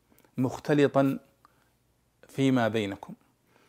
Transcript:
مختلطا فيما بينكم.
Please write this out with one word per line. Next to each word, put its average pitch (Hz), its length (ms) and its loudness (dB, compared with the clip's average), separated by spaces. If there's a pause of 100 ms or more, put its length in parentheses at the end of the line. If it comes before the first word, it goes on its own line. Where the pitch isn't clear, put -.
(380)
مختلطا 135 800 0 (1120)
فيما 131 400 2
بينكم. 104 460 -6 (540)